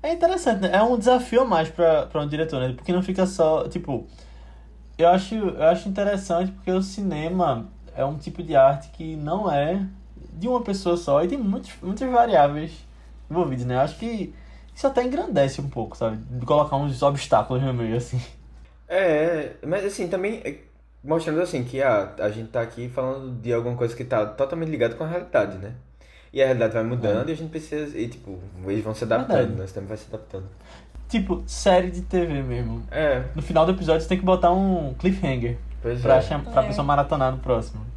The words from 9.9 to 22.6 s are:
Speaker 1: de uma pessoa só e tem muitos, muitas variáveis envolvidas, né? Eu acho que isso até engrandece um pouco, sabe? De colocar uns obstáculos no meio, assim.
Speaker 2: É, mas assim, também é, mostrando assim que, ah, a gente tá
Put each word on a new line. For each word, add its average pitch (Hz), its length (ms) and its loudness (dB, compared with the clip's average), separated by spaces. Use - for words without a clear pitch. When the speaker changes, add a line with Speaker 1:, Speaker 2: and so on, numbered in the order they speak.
Speaker 1:
de 175 120 -6
uma 247 140 2
pessoa 190 360 0
só 147 260 4
e 180 40 0
tem 277 100 -2
muitos, 202 340 -2
muitas 220 300 -4
variáveis 165 600 4
envolvidas, 139 360 -2
né? 123 100 -2
Eu 127 60 2
acho - 180 0
que 226 340 -6
isso - 120 -6
até 262 160 2
engrandece 247 580 0
um 139 80 -6
pouco, 107 260 -6
sabe? 110 220 -4
De 123 280 -8
colocar 147 300 2
uns 139 280 -2
obstáculos 131 600 2
no 135 100 0
meio, 117 220 -2
assim. 120 240 -4
Speaker 2:
É, 165 640 2
mas 190 200 -2
assim, 196 220 -4
também 196 360 -2
é, - 120 -8
mostrando 156 380 0
assim 160 220 -2
que, 131 200 -4
ah, 127 360 2
a 107 100 0
gente 110 200 -8
tá 120 120 -2